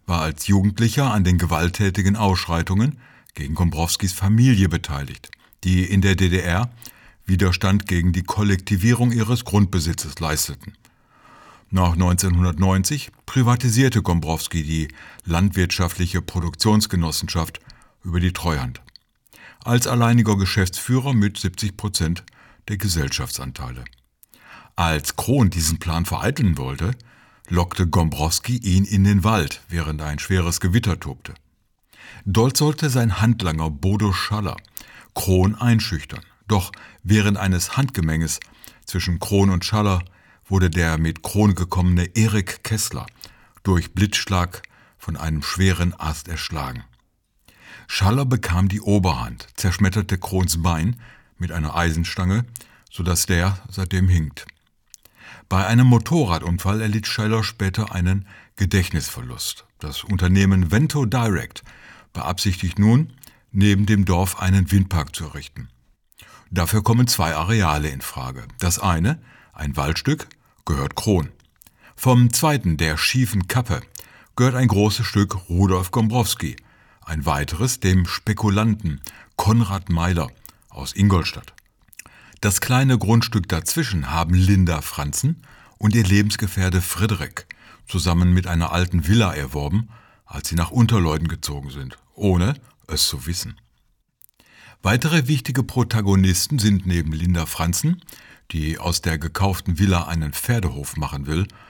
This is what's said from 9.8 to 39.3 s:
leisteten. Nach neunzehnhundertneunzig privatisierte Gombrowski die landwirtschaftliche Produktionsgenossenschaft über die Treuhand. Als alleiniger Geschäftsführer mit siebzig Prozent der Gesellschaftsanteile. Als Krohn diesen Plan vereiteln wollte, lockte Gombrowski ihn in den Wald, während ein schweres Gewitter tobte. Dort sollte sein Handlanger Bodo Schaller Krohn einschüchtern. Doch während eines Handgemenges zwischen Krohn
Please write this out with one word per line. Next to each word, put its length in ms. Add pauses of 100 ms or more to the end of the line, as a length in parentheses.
leisteten. 540 (960)
Nach 260
neunzehnhundertneunzig 1120 (160)
privatisierte 720
Gombrowski 640
die 240 (380)
landwirtschaftliche 1000
Produktionsgenossenschaft 1400 (460)
über 160
die 120
Treuhand. 480 (840)
Als 240
alleiniger 480
Geschäftsführer 800
mit 220
siebzig 400
Prozent 480 (440)
der 80
Gesellschaftsanteile. 1080 (920)
Als 400
Krohn 340
diesen 300
Plan 260
vereiteln 500
wollte, 360 (560)
lockte 400
Gombrowski 680
ihn 280
in 180
den 220
Wald, 440
während 320
ein 200
schweres 400
Gewitter 400
tobte. 340 (880)
Dort 320
sollte 320
sein 320
Handlanger 480
Bodo 440
Schaller 440 (560)
Krohn 440
einschüchtern. 640 (260)
Doch 220 (320)
während 360
eines 380
Handgemenges 600 (460)
zwischen 340
Krohn 320